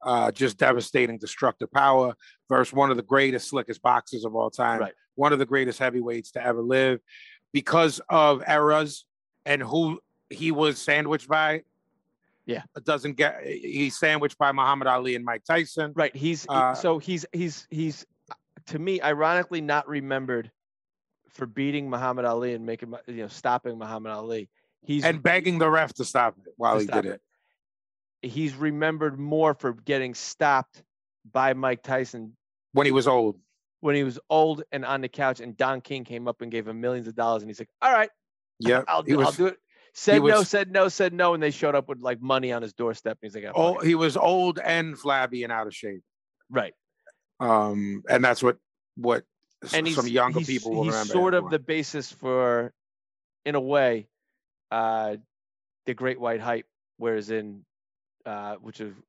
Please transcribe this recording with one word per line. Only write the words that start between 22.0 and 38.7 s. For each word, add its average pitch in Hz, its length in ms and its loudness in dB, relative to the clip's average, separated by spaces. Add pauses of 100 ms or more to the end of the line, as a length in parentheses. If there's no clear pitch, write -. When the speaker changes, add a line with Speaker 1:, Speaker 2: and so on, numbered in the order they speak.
Speaker 2:
Ali 120 300 -2
and 113 120 -10
making, 117 260 -10 (140)
you 120 120 -12
know, 107 100 -10
stopping 123 500 -4
Muhammad 110 320 -10
Ali. 107 380 -8 (340)
He's 147 220 -2
Speaker 1:
and 160 180 2
begging 175 360 2
the 160 120 4
ref 160 240 2
to 127 100 -6
stop 120 400 2
it - 120 -20
while 117 180 2
Speaker 2:
to 107 60 2
Speaker 1:
he 104 60 -4
Speaker 2:
stop 107 180 0
Speaker 1:
did 95 80 -6
it. - 80 -12 (1000)
Speaker 2:
it. 127 80 -10
He's 147 260 -2
remembered 151 600 -2
more 151 360 2
for 127 180 -2
getting 127 420 -2
stopped - 680 -2 (500)
by 131 220 2
Mike 131 300 -2
Tyson 123 520 -6 (360)
Speaker 1:
When 139 120 4
he 139 80 4
was 131 140 4
old. 117 320 4 (400)
Speaker 2:
when 147 160 0
he 143 80 0
was 127 160 -4 (100)
old 156 440 4
and 135 120 -6
on 135 180 -2
the 127 60 -6
couch, 131 320 -2
and 117 160 -14
Don 131 240 0
King 135 240 -10
came 120 220 -10
up 117 160 -6
and 120 80 -10
gave 113 160 -6
him 113 140 -10
millions 123 260 -4
of 113 80 -12
dollars, 113 280 0
and 107 60 -14
he's 107 120 -16
like, 110 100 -16 (100)
"All 262 120 2
right, 220 180 2 (480)
Speaker 1:
Yep. 123 300 2